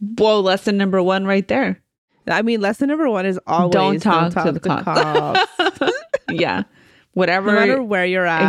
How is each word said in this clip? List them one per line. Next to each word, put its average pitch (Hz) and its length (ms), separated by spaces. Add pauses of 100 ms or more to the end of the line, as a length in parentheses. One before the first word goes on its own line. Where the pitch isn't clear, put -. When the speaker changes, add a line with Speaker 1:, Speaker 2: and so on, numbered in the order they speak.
(180)
Speaker 1:
Well, 214 240
lesson 190 340
number 190 260
one 190 240
right 196 220
there. 208 340 (460)
Speaker 2:
I 165 140
mean, 226 180
lesson 208 280
number 311 220
one 196 160
is 185 220
always 175 240
Speaker 1:
Don't 190 280
talk 170 220
Speaker 2:
don't 170 100
talk 170 140
Speaker 1:
to 160 60
the 160 80
Speaker 2:
to - 80 (160)
Speaker 1:
cops. - 760
Speaker 2:
cops. 359 340 (220)
Speaker 1:
<laughs> - 160
Yeah. 170 320 (520)
Whatever. 185 380
Speaker 2:
No 208 140
matter 262 160
where 202 220
you're 185 220
at. 165 220